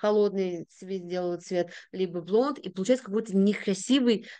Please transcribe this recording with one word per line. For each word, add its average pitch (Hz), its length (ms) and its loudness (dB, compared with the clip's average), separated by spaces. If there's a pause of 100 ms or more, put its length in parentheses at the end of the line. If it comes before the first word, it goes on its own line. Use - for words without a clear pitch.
холодный 190 720 0
себе 190 280 -10
сделала 175 380 -4
цвет, 175 340 -2 (220)
либо 180 300 -4
блонд, 233 360 0
и - 120 -12
получается 240 360 0
какой-то 208 300 -2
некрасивый 208 880 2 (140)